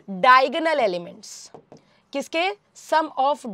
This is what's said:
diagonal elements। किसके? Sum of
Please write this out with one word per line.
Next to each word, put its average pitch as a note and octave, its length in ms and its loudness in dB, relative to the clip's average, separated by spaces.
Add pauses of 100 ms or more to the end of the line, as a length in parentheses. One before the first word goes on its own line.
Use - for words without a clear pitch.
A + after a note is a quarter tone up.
diagonal C4 800 2
elements। F3+ 640 -10 (640)
किसके? E4 360 -2 (300)
Sum D#4 280 0 (140)
of C#4+ 320 -2